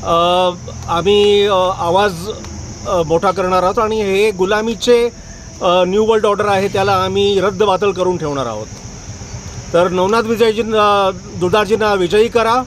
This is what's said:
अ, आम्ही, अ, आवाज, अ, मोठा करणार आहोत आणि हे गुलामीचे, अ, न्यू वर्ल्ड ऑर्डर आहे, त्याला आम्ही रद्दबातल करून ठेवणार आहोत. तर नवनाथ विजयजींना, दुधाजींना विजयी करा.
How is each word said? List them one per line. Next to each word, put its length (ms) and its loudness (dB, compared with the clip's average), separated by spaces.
अ, 460 2
आम्ही, 600 4
अ, 80 2
आवाज, 720 0
अ, 140 0
मोठा 300 0
करणार 320 0
आहोत 160 0
आणि 220 0
हे 300 0
गुलामीचे, 800 0
अ, 220 4
न्यू 220 2
वर्ल्ड 200 2
ऑर्डर 220 0
आहे, 200 0
त्याला 260 0
आम्ही 460 0
रद्दबातल 520 0
करून 260 -2
ठेवणार 280 -4
आहोत. 220 -8
तर 140 4
नवनाथ 340 2
विजयजींना, 920 2
दुधाजींना 540 2
विजयी 340 2
करा. 400 0